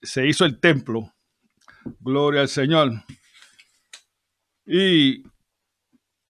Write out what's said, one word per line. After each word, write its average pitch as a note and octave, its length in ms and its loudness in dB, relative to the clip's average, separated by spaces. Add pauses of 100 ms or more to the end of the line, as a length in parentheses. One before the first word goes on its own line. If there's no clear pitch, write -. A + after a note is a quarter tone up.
se B2+ 280 -6
hizo D3+ 160 0
el C#3 160 -4
templo. B2 520 -2 (840)
Gloria C#3+ 440 0
al C3+ 60 0
Señor. C#3+ 440 0 (1700)
Y D#3+ 600 2 (1080)